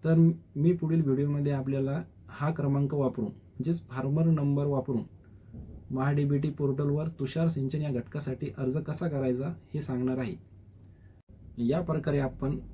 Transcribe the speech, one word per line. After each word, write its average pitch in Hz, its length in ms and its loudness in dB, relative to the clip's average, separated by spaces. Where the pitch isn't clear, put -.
तर 160 120 6
मी 160 180 4
पुढील 165 280 2
व्हिडिओमध्ये 143 500 2
आपल्याला 135 520 0
हा 147 240 -4
क्रमांक 139 420 0
वापरून 127 360 0
म्हणजेच - 580 -4
फार्मर 139 360 0
नंबर 143 420 4
वापरून 135 380 0
महा 131 200 0
डी 143 140 2
बी 143 120 2
टी 151 120 0
पोर्टलवर 143 580 0
तुषार 160 400 -2
सिंचन 151 340 -2
या 147 100 -2
घटकासाठी 135 560 -4
अर्ज 131 200 0
कसा 151 300 -4
करायचा 135 460 -2
हे 147 80 -2
सांगणार 127 360 -2
आहे. 123 180 -4
या 127 240 2
प्रकारे 156 380 0
आपण 135 400 -2